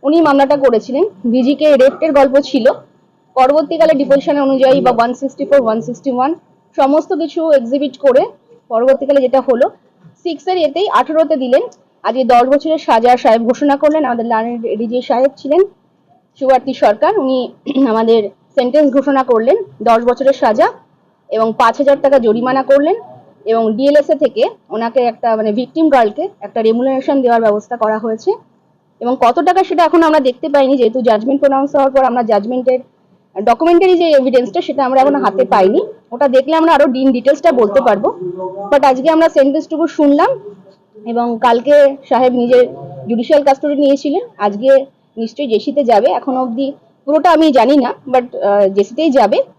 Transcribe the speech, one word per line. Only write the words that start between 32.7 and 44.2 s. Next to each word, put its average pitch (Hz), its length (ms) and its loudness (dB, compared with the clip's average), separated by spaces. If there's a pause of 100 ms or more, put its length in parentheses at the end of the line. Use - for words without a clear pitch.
ডকুমেন্টারি 339 540 2
যে 339 120 0
এভিডেন্সটা 262 500 0
সেটা 277 240 -4
আমরা 262 160 0
এখন 285 140 2
হাতে 196 300 -2
পাইনি, 214 420 2 (260)
ওটা 269 160 -2
দেখলে 262 280 0
আমরা 320 180 2
আরও 285 120 4
in 262 260 0
ডিটেলসটা 285 400 0
বলতে 226 280 2
পারবো। 233 280 0 (640)
But 285 140 2
আজকে 269 260 2
আমরা 320 180 2
সেন্টেন্সটুকু 302 580 0
শুনলাম 330 680 0 (500)
এবং 233 360 -4
কালকে 269 560 2 (120)
সাহেব 254 240 2
নিজের 247 340 2 (420)
জুডিশিয়াল 240 340 0
কাস্টডি 285 320 0
নিয়েছিলেন, 277 460 0 (180)